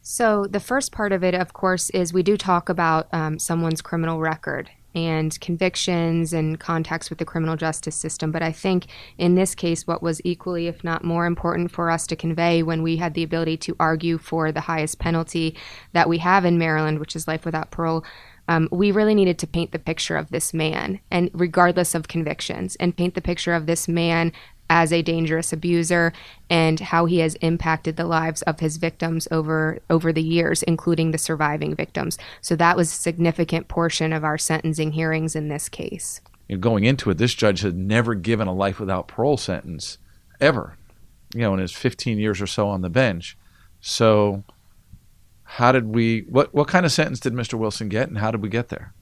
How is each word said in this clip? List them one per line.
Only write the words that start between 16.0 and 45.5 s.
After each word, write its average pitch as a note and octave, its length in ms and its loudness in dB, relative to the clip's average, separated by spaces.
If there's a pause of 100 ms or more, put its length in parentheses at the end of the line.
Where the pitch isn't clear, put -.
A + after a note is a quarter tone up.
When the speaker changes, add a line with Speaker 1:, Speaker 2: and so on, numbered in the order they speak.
Speaker 1:
we E3 120 2
have F3+ 260 4
in F3 140 6
Maryland, D#3 400 2
which D#3 160 -10
is D#3 120 -6
life D#3+ 160 -4
without D#3+ 280 -6
parole, E3 340 -2 (420)
um, D#3+ 240 2
we G3 200 2
really G#3+ 240 4
needed F#3 240 4
to D#3+ 80 -4
paint - 240 -4
the D#3+ 80 -6
picture D#3+ 380 -4
of D3+ 120 -4
this - 240 -4
man, D#3+ 460 -2 (100)
and F3+ 240 2
regardless F3+ 640 2
of D#3+ 120 -4
convictions, E3 680 -6
and F3 200 0
paint F3+ 200 -2
the F#3 60 -4
picture F3 340 -2
of D#3 100 -2
this E3 220 -2
man E3 440 2 (360)
as E3 240 4
a E3+ 120 2
dangerous E3 500 0
abuser E3+ 580 2 (380)
and D#3+ 300 4
how E3+ 260 2
he E3+ 140 4
has D#3+ 160 2
impacted E3 640 0
the E3 60 -2
lives D#3+ 400 0
of D#3+ 160 -2
his D#3+ 180 0
victims E3 520 -2
over, D#3 480 0 (140)
over E3 200 4
the D#3+ 120 2
years, E3 400 2
including E3 480 2
the D#3 80 -2
surviving D3+ 560 -2
victims. - 420 -4 (240)
So - 140 0
that E3+ 200 6
was E3+ 160 2
a - 40 -8
significant E3+ 720 0
portion E3 440 -2
of D#3 120 -2
our D#3 160 -2
sentencing D#3 540 -2
hearings D#3+ 420 -2
in D3+ 140 -4
this C#3+ 200 -6
case. - 500 -10 (280)
Speaker 2:
You G2+ 80 -6
know, F#2 60 -4
going G#2+ 220 4
into B2+ 280 2
it, E2 80 0
this A#2 160 2
judge G2 260 2
had F#2 140 0
never G#2+ 400 0
given G#2 320 0
a F#2 80 -2
life G2 240 0
without F#2+ 280 -4
parole C3+ 300 0
sentence, - 600 -8 (420)
ever, C#3 360 2 (580)
you A#2 60 -2
know, G2+ 120 2
in F#2+ 60 0
his F2+ 120 -2
fifteen - 460 -2
years G#2 240 0
or G2 60 -2
so G#2 200 0
on G2 140 -2
the F2+ 80 -2
bench. G2+ 480 0 (440)
So G#2 600 4 (1000)
how B2 300 2